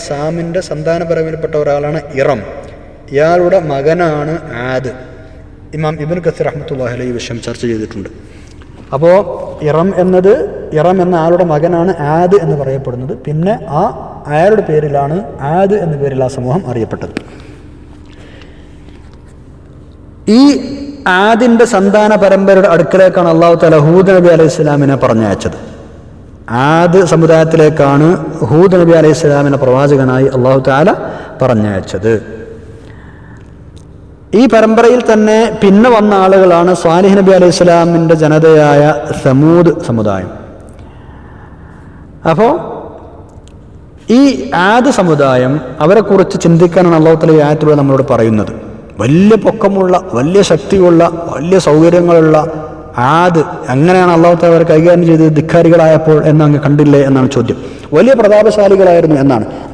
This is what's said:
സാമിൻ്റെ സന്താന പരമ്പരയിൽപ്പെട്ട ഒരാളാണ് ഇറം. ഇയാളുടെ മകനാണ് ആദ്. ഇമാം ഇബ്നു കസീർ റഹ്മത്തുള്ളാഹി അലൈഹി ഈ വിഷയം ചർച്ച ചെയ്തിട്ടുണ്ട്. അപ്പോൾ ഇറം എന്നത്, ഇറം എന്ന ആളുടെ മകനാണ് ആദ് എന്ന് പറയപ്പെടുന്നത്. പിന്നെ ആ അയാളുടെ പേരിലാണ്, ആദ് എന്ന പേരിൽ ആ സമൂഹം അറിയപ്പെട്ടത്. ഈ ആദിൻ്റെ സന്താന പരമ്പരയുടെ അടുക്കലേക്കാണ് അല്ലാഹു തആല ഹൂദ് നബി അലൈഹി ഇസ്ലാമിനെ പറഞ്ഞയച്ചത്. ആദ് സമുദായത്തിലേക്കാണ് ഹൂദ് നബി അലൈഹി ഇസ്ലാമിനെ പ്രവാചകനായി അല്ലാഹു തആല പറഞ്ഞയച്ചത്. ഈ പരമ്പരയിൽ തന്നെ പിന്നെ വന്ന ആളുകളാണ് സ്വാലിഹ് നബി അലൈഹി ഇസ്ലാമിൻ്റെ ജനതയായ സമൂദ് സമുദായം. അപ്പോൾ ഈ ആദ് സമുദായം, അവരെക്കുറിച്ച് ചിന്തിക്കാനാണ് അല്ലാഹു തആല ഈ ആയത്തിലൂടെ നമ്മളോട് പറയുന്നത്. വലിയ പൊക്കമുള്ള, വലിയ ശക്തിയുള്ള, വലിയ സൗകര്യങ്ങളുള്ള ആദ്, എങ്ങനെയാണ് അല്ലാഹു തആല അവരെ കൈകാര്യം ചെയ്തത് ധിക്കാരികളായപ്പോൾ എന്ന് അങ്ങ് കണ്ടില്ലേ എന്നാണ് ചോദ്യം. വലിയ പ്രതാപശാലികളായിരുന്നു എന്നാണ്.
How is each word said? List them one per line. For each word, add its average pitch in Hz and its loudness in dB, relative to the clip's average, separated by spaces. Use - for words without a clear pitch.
സാമിൻ്റെ 170 -6
സന്താന 160 -4
പരമ്പരയിൽപ്പെട്ട 160 -6
ഒരാളാണ് 147 -4
ഇറം. 135 -2
ഇയാളുടെ 175 0
മകനാണ് 151 -2
ആദ്. 131 -6
ഇമാം 156 -4
ഇബ്നു 170 -6
കസീർ - -4
റഹ്മത്തുള്ളാഹി 131 -8
അലൈഹി 127 -8
ഈ 120 -8
വിഷയം 113 -12
ചർച്ച 117 -12
ചെയ്തിട്ടുണ്ട്. 107 -10
അപ്പോൾ 170 2
ഇറം 165 0
എന്നത്, 185 2
ഇറം 180 0
എന്ന 180 -2
ആളുടെ 175 0
മകനാണ് 170 -2
ആദ് 180 2
എന്ന് 156 -4
പറയപ്പെടുന്നത്. 135 -8
പിന്നെ 165 -4
ആ - 0
അയാളുടെ 190 0
പേരിലാണ്, 147 -2
ആദ് 196 0
എന്ന 156 -4
പേരിൽ 131 -4
ആ - -10
സമൂഹം 131 -4
അറിയപ്പെട്ടത്. 104 -8
ഈ - 6
ആദിൻ്റെ 233 2
സന്താന 208 2
പരമ്പരയുടെ 190 4
അടുക്കലേക്കാണ് 180 2
അല്ലാഹു 170 4
തആല 160 4
ഹൂദ് 180 4
നബി 175 4
അലൈഹി 160 2
ഇസ്ലാമിനെ 143 0
പറഞ്ഞയച്ചത്. 110 -2
ആദ് 175 2
സമുദായത്തിലേക്കാണ് 156 2
ഹൂദ് 175 2
നബി 170 4
അലൈഹി 156 2
ഇസ്ലാമിനെ 143 0
പ്രവാചകനായി 131 0
അല്ലാഹു 131 0
തആല 147 2
പറഞ്ഞയച്ചത്. 107 -2
ഈ - 4
പരമ്പരയിൽ 226 2
തന്നെ 214 2
പിന്നെ 202 4
വന്ന 208 2
ആളുകളാണ് 180 4
സ്വാലിഹ് 190 2
നബി 190 4
അലൈഹി 180 4
ഇസ്ലാമിൻ്റെ 170 2
ജനതയായ 151 4
സമൂദ് 156 2
സമുദായം. 104 -4
അപ്പോൾ 226 0
ഈ 277 4
ആദ് 240 2
സമുദായം, 139 0
അവരെക്കുറിച്ച് 190 2
ചിന്തിക്കാനാണ് 170 2
അല്ലാഹു 160 2
തആല 160 2
ഈ 147 4
ആയത്തിലൂടെ 151 0
നമ്മളോട് 135 0
പറയുന്നത്. 113 -2
വലിയ 185 2
പൊക്കമുള്ള, 190 0
വലിയ 170 0
ശക്തിയുള്ള, 175 2
വലിയ 170 -2
സൗകര്യങ്ങളുള്ള 165 2
ആദ്, 170 2
എങ്ങനെയാണ് 180 2
അല്ലാഹു 170 4
തആല 170 2
അവരെ 165 2
കൈകാര്യം 170 4
ചെയ്തത് 160 2
ധിക്കാരികളായപ്പോൾ 160 2
എന്ന് 151 2
അങ്ങ് 147 2
കണ്ടില്ലേ 143 2
എന്നാണ് 131 0
ചോദ്യം. 117 -2
വലിയ 240 4
പ്രതാപശാലികളായിരുന്നു 196 2
എന്നാണ്. 120 0